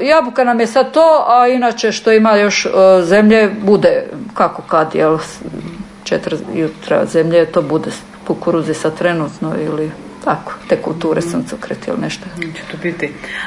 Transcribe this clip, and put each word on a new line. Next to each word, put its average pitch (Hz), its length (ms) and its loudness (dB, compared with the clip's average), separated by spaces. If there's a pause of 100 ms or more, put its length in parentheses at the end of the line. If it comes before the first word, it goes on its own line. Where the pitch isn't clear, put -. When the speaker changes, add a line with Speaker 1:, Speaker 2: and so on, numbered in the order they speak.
Speaker 1:
jabuka 262 420 2
nam 240 160 0
je 220 80 2
sad 262 240 0
to, 311 380 4
a 247 180 6
inače 240 440 0
što 220 200 0
ima 220 200 6
još, 208 340 2
e, - 40 -2 (320)
zemlje, 214 480 4 (120)
bude 170 420 4 (300)
kako 170 280 -2
kad, 156 340 -2
jel, 156 220 2
s-, - 240 -10 (640)
četiri 160 340 -4 (180)
jutra 160 500 -2
zemlje, 165 400 2
to 165 160 0
bude 151 300 -2 (360)
kukuruzi 165 460 -2
sad 156 240 -4
trenutno 165 640 -4
ili 156 300 -4 (340)
tako, - 280 -4 (160)
te - 80 4
kulture, 160 440 -4
Speaker 2:
Mhm. 170 100 -6
Speaker 1:
suncokret - 560 -8
ili - 100 -4
nešto. - 280 -8 (120)
Speaker 2:
Će 160 240 -10 (100)
to 160 60 -12
biti. 165 360 -6 (340)